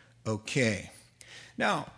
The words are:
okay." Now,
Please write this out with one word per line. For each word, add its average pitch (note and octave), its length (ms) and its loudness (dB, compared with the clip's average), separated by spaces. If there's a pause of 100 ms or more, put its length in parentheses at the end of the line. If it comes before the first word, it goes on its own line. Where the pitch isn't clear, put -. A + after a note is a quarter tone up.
(260)
okay." A2 640 0 (680)
Now, G#3 400 0